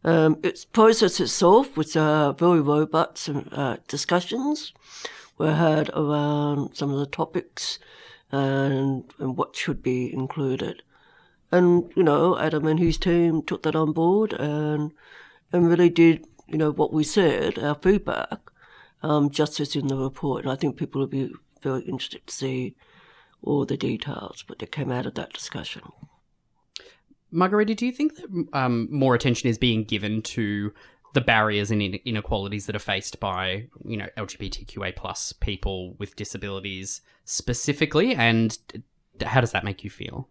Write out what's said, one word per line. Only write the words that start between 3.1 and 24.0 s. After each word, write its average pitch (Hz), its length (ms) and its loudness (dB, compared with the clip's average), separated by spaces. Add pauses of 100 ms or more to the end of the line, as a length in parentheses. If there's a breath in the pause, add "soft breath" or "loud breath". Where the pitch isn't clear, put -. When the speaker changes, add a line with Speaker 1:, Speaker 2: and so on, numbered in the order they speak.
Speaker 1:
uh, 135 260 -2 (120)
discussions 233 840 -2 (680 loud breath)
were 156 160 0
had 156 360 2
around 147 840 -2
some 143 200 -4
of 139 60 -2
the 143 60 -2
topics - 760 -6 (520 loud breath)
and, 135 720 0 (160)
and 127 180 -4
what - 200 -4
should - 260 -4
be 127 280 -2
included. 131 720 -4 (680 soft breath)
And, 175 460 4
you 185 60 4
know, 147 340 4
Adam 151 280 -2
and 156 140 2
his 170 180 2
team 170 440 2
took - 220 -6
that 160 120 0
on 156 160 2
board 185 420 2
and, 151 600 -2 (580 loud breath)
and 175 160 6
really 175 220 6
did, 165 360 6 (220)
you 156 100 -4
know, 151 140 2
what - 220 0
we 151 100 2
said, - 560 2
our 147 160 -2
feedback, - 640 0 (640 soft breath)
um, 151 260 2
justice 147 460 -2
in 139 120 -2
the 135 100 -2
report. 131 480 -4
And 135 60 -2
I 135 40 -2
think 139 220 -2
people 135 240 -6
will 135 60 -2
be 135 220 -4 (320)
very 131 200 -4
interested - 440 -10
to - 80 -10
see 131 420 -6 (680 soft breath)
all 143 240 0
the - 100 -4
details, - 720 -8